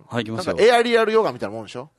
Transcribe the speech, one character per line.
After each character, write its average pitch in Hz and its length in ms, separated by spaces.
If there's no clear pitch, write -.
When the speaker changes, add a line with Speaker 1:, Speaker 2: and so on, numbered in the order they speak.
Speaker 1:
は 117 120
い、 117 60
行 110 80
き 113 40
ま 185 60
す 175 40
よ。 147 80
Speaker 2:
な - 80
ん - 20
か 247 80
エ 240 40
ア 240 40
リ 233 160
ア 226 80
ル 214 80
ヨ 220 100
ガ 156 80
み 123 80
た 107 80
い - 20
な 107 60
も 113 60
ん 104 40
で 95 60
し - 60
ょ？ 135 220